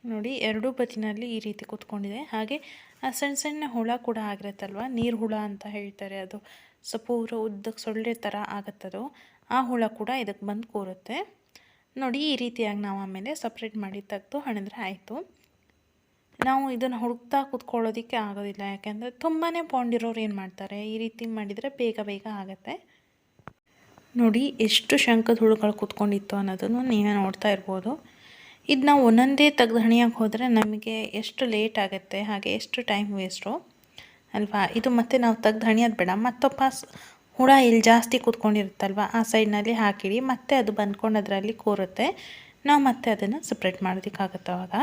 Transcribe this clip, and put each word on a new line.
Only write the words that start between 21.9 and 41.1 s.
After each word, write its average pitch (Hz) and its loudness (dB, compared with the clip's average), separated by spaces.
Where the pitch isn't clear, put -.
ಬೇಗ 202 -10
ಆಗುತ್ತೆ. 190 -12
ನೋಡಿ 226 4
ಎಷ್ಟು - 2
ಶಂಖದ 226 4
ಹುಳುಗಳು 214 4
ಕೂತ್ಕೊಂಡಿತ್ತು 202 -2
ಅನ್ನೋದನ್ನು 196 -2
ನೀವೇ 208 4
ನೋಡ್ತಾ 196 0
ಇರ್ಬೋದು. 190 -6
ಇದು 269 2
ನಾವು 285 8
ಒಂದೊಂದೇ 262 6
ತೆಗ್ದು 233 4
ಹಣಿಯಕ್ಕೆ 233 6
ಹೋದರೆ 226 0
ನಮಗೆ 214 -2
ಎಷ್ಟು - -6
ಲೇಟ್ 220 0
ಆಗುತ್ತೆ, 190 -6
ಹಾಗೆ 202 -4
ಎಷ್ಟು - -8
ಟೈಮ್ 208 0
ವೇಸ್ಟು 185 -8
ಅಲ್ವಾ. 208 0
ಇದು 226 0
ಮತ್ತೆ 240 2
ನಾವು 226 4
ತೆಗ್ದು 220 4
ಹಣಿಯೋದು 226 4
ಬೇಡ, 180 2
ಮತ್ತೊಪ್ಪ 269 0
ಸ್-, - -12
ಹುಳ 254 8
ಇಲ್ಲಿ 226 8
ಜಾಸ್ತಿ 233 8
ಕೂತ್ಕೊಂಡಿರುತ್ತಲ್ವ, 208 0
ಆ - 4
ಸೈಡ್‌ನಲ್ಲಿ 214 2
ಹಾಕಿಡಿ, 202 2
ಮತ್ತೆ 254 0
ಅದು 214 0
ಬಂದ್ಕೊಂಡು 208 0